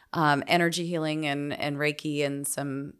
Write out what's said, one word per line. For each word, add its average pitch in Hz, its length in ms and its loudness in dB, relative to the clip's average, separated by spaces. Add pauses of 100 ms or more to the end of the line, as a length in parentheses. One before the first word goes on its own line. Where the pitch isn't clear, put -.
(120)
um, 147 340 4
energy 170 400 2
healing 156 400 0
and, 143 320 -2
and 143 200 -2
Reiki 147 480 0
and 143 200 -4
some, 143 540 -6